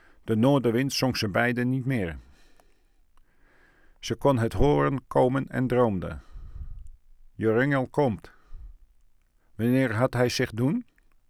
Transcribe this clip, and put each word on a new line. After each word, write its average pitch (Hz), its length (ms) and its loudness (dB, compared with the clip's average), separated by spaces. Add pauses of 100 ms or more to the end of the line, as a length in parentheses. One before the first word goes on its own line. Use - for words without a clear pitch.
(240)
De 113 120 0
noordenwind 127 560 2
zong 127 240 -2
ze 110 120 -2
beiden 120 420 0
niet 131 160 -2
meer. 95 320 -4 (1800)
Ze - 140 -6
kon 139 240 2
het 113 140 0
horen 143 540 2
komen 135 420 2
en 127 180 -2
droomde. 98 520 0 (1160)
Joringel 127 520 2
komt. 127 460 -2 (1200)
Wanneer 120 400 0
had 127 200 0
hij 123 140 2
zich 123 220 -2
doen? 135 360 -2 (440)